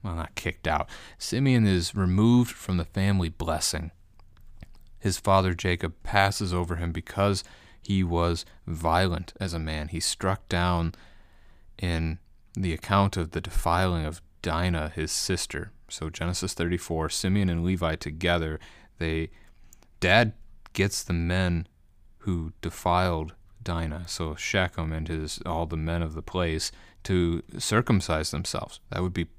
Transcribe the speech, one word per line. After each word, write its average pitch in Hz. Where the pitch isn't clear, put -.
Well, 90
not 80
kicked -
out. 76
Simeon 127
is 90
removed 107
from -
the 85
family 95
blessing. 80
His 95
father 95
Jacob 85
passes 98
over 87
him 85
because 98
he 95
was 85
violent 82
as 90
a 85
man. 78
He 80
struck -
down 87
in 80
the 92
account 98
of 80
the 80
defiling 87
of 78
Dinah, 82
his 78
sister. -
So 80
Genesis 90
thirty-four, 85
Simeon 95
and 85
Levi 87
together, 80
they, 80
dad 107
gets -
the -
men 85
who 85
defiled 87
Dinah, 82
so 78
Shechem 85
and 78
his, 78
all 82
the 80
men 82
of 78
the 78
place, 82
to 87
circumcise 92
themselves. -
That -
would 92
be 85